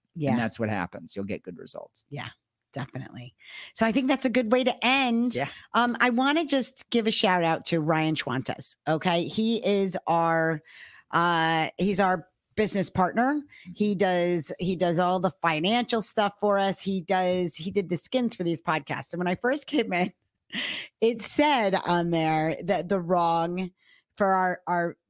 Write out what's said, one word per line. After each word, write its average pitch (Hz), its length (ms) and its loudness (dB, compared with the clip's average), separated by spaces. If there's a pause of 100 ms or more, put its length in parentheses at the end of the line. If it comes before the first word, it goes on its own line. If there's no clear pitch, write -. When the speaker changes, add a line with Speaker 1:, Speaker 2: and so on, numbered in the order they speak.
(140)
Speaker 1:
Yeah. 147 180 -2
Speaker 2:
And 120 80 2
that's 113 200 -2
what 110 100 -2
happens. 90 460 -6
You'll 98 100 -6
get 95 160 -8
good 90 160 -14
results. - 540 -18
Speaker 1:
Yeah, 139 180 -10 (440)
definitely. 131 600 -12 (400)
So 226 140 0
I 226 40 2
think 254 160 0
that's 262 180 0
a 262 40 2
good 226 220 2
way 254 120 4
to 233 220 0
end. 247 500 2
Speaker 2:
Yeah. 135 120 -2 (260)
Speaker 1:
Um, 240 260 2
I 247 120 4
wanna 277 340 2
just - 460 0
give 226 160 2
a 220 40 4
shout 185 320 2
out 165 220 0
to 170 160 0
Ryan 156 320 2
Schwantes. - 640 -6 (100)
Okay. 170 400 0
He 220 380 -2
is 196 400 0
our, 165 560 2 (480)
uh, 165 680 2
he's 185 220 0
our 185 280 2 (280)
business 202 340 0
partner. 226 520 2
Speaker 2:
Mm-hmm. - 340 -20
Speaker 1:
He 208 200 0
does, 175 640 0
he 180 200 -2
does 175 220 2
all 180 200 2
the 180 120 0 (100)
financial 208 600 0
stuff 202 380 0
for 202 180 2
us. 196 220 0
He 190 220 -2
does, 180 540 0
he 165 160 -8
did 185 180 -2
the 170 80 0
skins 240 400 -2
for 185 60 -6
these 170 180 -2
podcasts. 156 500 -4
And 170 80 -6
when 180 80 -2
I 175 80 0
first 262 320 -2
came 226 240 -2
in, 180 220 0 (880)
it 226 200 2
said 247 540 2
on 175 360 0
there 160 520 2
that 175 240 -2
the 190 140 0
wrong 175 680 0 (440)
for 202 120 2
our, 185 400 2
our, 175 300 0 (120)